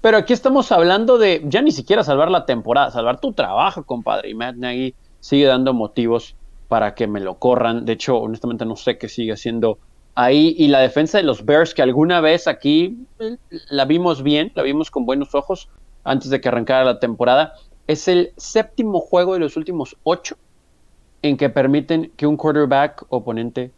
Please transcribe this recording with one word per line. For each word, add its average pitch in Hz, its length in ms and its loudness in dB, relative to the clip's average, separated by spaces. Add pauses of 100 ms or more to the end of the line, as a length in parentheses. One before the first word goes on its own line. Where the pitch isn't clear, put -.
Pero 214 160 4
aquí 214 160 2
estamos 262 400 2
hablando 196 440 4
de 190 280 4
ya 147 180 2
ni 302 80 4
siquiera 185 320 0
salvar 151 260 2
la 180 160 0
temporada, 123 460 0
salvar 120 300 -2
tu 262 120 -4
trabajo, 135 520 -2
compadre. 104 460 -6
Y 107 40 -10
Matt 120 220 -10
Nagy 123 380 -6 (260)
sigue 143 260 2
dando 131 280 2
motivos 117 600 -2 (320)
para 107 300 -2
que 117 100 -2
me 104 140 -6
lo 92 180 -6
corran. 117 460 0
De 113 80 -4
hecho, 120 260 -2
honestamente 113 480 -6
no 113 80 -8
sé - 240 -4
qué 113 100 -12
sigue 113 240 -6
haciendo 113 460 -4 (360)
ahí. 147 440 4
Y 151 100 4
la 139 120 4
defensa 147 380 2
de 185 60 0
los 120 200 -2
Bears, 156 280 2
que 147 100 0
alguna 151 380 2
vez 160 280 2
aquí, 170 500 0 (220)
eh, 226 160 -10 (340)
la 143 140 0
vimos 160 380 0
bien, 147 320 0
la 156 80 -4
vimos 147 280 -4
con 131 160 -4
buenos 139 280 -4
ojos 143 340 -4 (360)
antes 131 260 -4
de 135 100 0
que 131 80 -2
arrancara 123 360 0
la 123 140 0
temporada, 123 560 0 (320)
es 151 220 -2
el 180 280 2
séptimo 220 640 -4
juego 180 340 0
de 180 60 -2
los 147 160 -4
últimos 160 460 -8
ocho - 340 -4 (840)
en 147 160 0
que 139 140 0
permiten 147 680 0
que 147 100 -2
un 151 100 2
quarterback 147 720 0
oponente 120 680 -6